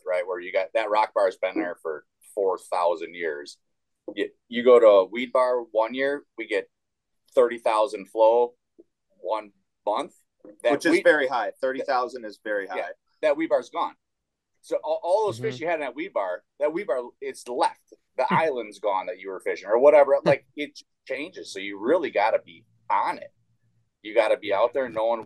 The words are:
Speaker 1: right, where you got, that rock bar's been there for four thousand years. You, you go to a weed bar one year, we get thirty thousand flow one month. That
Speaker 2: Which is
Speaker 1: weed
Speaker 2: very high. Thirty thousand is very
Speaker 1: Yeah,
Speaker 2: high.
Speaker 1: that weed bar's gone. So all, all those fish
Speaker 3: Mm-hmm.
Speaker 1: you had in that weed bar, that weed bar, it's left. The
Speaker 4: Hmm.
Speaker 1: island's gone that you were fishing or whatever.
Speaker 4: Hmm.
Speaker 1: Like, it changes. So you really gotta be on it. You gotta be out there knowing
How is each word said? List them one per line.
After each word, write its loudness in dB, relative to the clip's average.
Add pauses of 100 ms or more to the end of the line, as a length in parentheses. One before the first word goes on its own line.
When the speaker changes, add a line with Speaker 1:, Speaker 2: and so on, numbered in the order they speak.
Speaker 1:
right, -2
where -6
you -10
got, -2
that -2
rock 0
bar's 0
been -4
there -4
for -10 (300)
four 0 (140)
thousand -2
years. -8 (580)
You, -4 (180)
you -6
go 10
to 8
a 8
weed -6
bar 0 (100)
one 0
year, -4 (140)
we -12
get -4 (680)
thirty 4
thousand 0
flow 4 (680)
one -8 (340)
month. -4 (500)
That 4
Speaker 2:
Which 0
is 4
Speaker 1:
weed 4
Speaker 2:
very 4
high. -2 (100)
Thirty -4
thousand -4
is -16
very -4
Speaker 1:
Yeah, -8
Speaker 2:
high. -10 (320)
Speaker 1:
that 0
weed -4
bar's -2
gone. -6 (680)
So -6
all, -4
all 2
those -4
fish -6
Speaker 3:
Mm-hmm. -10
Speaker 1:
you -4
had -2
in -6
that -8
weed -10
bar, -4 (160)
that 0
weed -6
bar, -2 (200)
it's -12
left. -4 (240)
The 0
Speaker 4:
Hmm. 0
Speaker 1:
island's -2
gone -2
that -10
you -12
were -10
fishing -6
or 4
whatever. 6
Speaker 4:
Hmm. 0
Speaker 1:
Like, 0 (100)
it -10 (280)
changes. -12
So -12
you -10
really 0
gotta 2
be -20 (240)
on 0
it. -18 (680)
You -14
gotta 4
be -4
out 2
there -4
knowing -2